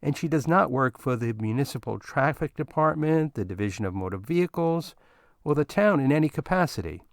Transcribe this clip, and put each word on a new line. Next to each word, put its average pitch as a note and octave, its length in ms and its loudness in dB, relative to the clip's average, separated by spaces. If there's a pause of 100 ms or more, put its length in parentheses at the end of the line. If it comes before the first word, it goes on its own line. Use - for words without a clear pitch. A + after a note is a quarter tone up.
and C#3+ 140 -2
she E3+ 120 -4
does D3 180 0
not F3 240 2
work C3 280 0
for B2+ 180 -2
the A#2 160 -2
Municipal A2 680 -2
Traffic C#3+ 580 -2
Department, D#3 800 2
the G#2+ 100 -4
Division G2 400 -4
of F#2 100 -2
Motor F#2 240 -4
Vehicles, E3 760 -2 (500)
or D3 100 2
the D3 100 2
town G3+ 360 4
in C3+ 120 4
any D#3 160 4
capacity? C3 760 -2 (100)